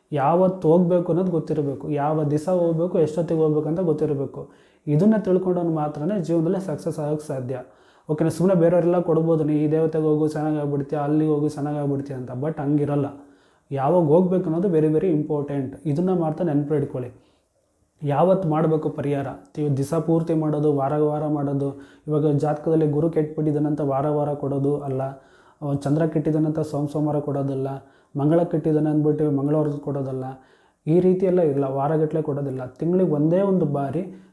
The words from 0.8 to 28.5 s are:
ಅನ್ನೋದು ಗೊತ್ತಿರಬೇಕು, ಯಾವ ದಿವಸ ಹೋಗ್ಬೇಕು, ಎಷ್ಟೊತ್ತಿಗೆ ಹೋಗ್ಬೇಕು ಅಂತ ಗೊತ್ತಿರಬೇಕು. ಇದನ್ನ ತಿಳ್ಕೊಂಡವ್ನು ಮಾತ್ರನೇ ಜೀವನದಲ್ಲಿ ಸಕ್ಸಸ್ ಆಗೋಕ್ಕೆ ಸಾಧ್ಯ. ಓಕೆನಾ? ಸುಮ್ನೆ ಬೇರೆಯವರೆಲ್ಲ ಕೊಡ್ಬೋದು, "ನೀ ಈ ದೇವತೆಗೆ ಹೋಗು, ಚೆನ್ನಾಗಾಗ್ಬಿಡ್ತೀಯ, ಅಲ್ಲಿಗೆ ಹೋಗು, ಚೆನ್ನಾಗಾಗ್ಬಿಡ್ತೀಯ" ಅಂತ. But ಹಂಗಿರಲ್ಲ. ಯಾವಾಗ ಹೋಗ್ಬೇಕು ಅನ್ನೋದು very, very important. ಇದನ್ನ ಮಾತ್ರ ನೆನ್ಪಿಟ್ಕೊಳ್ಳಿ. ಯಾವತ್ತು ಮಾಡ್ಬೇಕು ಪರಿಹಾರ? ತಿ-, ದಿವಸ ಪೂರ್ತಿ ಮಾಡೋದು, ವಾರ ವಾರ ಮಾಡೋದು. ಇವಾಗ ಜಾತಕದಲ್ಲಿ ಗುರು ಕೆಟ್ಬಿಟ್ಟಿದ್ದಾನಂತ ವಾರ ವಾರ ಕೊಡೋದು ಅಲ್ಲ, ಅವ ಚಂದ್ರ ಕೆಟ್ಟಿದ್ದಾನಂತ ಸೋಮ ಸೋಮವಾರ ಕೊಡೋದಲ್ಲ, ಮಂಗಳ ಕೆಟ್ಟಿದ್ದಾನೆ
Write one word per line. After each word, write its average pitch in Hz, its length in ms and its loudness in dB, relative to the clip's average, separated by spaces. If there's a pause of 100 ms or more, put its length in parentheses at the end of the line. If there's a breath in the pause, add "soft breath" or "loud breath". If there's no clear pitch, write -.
ಅನ್ನೋದು 180 200 0
ಗೊತ್ತಿರಬೇಕು, 151 580 -4
ಯಾವ 151 340 0
ದಿವಸ 151 240 -2
ಹೋಗ್ಬೇಕು, 175 500 0
ಎಷ್ಟೊತ್ತಿಗೆ 160 420 0
ಹೋಗ್ಬೇಕು 151 280 2
ಅಂತ 170 120 -2
ಗೊತ್ತಿರಬೇಕು. 147 680 -2 (380 soft breath)
ಇದನ್ನ 170 300 4
ತಿಳ್ಕೊಂಡವ್ನು 180 560 0
ಮಾತ್ರನೇ 151 480 -4
ಜೀವನದಲ್ಲಿ 170 460 -2
ಸಕ್ಸಸ್ 156 320 -6
ಆಗೋಕ್ಕೆ 151 280 -4
ಸಾಧ್ಯ. 131 360 -8 (480 soft breath)
ಓಕೆನಾ? 160 200 0
ಸುಮ್ನೆ 185 240 2
ಬೇರೆಯವರೆಲ್ಲ 170 440 4
ಕೊಡ್ಬೋದು, 165 460 2
"ನೀ 151 120 0
ಈ 151 140 0
ದೇವತೆಗೆ 160 340 0
ಹೋಗು, 151 240 2
ಚೆನ್ನಾಗಾಗ್ಬಿಡ್ತೀಯ, 147 680 -2
ಅಲ್ಲಿಗೆ 151 320 0
ಹೋಗು, 147 180 0
ಚೆನ್ನಾಗಾಗ್ಬಿಡ್ತೀಯ" 143 680 -4
ಅಂತ. 127 140 -10
But 147 300 -6
ಹಂಗಿರಲ್ಲ. 143 460 0 (640 loud breath)
ಯಾವಾಗ 147 340 2
ಹೋಗ್ಬೇಕು 180 400 4
ಅನ್ನೋದು 170 240 0
very, 156 220 2
very 160 240 2
important. 147 640 -4 (100)
ಇದನ್ನ 165 240 0
ಮಾತ್ರ 165 340 -2
ನೆನ್ಪಿಟ್ಕೊಳ್ಳಿ. 139 800 -2 (760 soft breath)
ಯಾವತ್ತು 165 460 2
ಮಾಡ್ಬೇಕು 156 420 2
ಪರಿಹಾರ? 143 360 -2 (280)
ತಿ-, 147 220 0
ದಿವಸ 139 180 -2
ಪೂರ್ತಿ 165 400 0
ಮಾಡೋದು, 151 420 2
ವಾರ 139 200 0
ವಾರ 151 300 0
ಮಾಡೋದು. 139 540 -2 (280 loud breath)
ಇವಾಗ 151 220 2
ಜಾತಕದಲ್ಲಿ 151 560 2
ಗುರು 147 240 0
ಕೆಟ್ಬಿಟ್ಟಿದ್ದಾನಂತ 151 720 -2
ವಾರ 139 280 0
ವಾರ 147 260 -2
ಕೊಡೋದು 139 460 -2
ಅಲ್ಲ, 131 220 -6 (600 loud breath)
ಅವ 143 120 -2
ಚಂದ್ರ 147 320 0
ಕೆಟ್ಟಿದ್ದಾನಂತ 156 540 0
ಸೋಮ 147 260 -4
ಸೋಮವಾರ 151 320 -2
ಕೊಡೋದಲ್ಲ, 139 500 -4 (500 soft breath)
ಮಂಗಳ 156 240 4
ಕೆಟ್ಟಿದ್ದಾನೆ 156 480 0